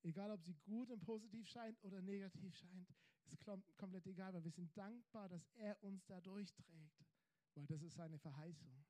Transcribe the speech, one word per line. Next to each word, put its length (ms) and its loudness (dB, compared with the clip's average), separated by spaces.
Egal, 280 6
ob 120 0
sie 120 -2
gut 360 2
und 100 -2
positiv 480 0
scheint 340 -2
oder 200 0
negativ 520 2
scheint, 400 -8
ist 100 -6
klom-, 240 0
komplett 300 -2
egal, 280 0
weil 100 2
wir 80 2
sind 240 -2
dankbar, 520 -2
dass 260 -2
er 280 2
uns 240 0
da 140 -4
durchträgt, 840 -4
weil 120 0
das 160 4
ist 120 -4
seine 240 0
Verheißung. 720 -4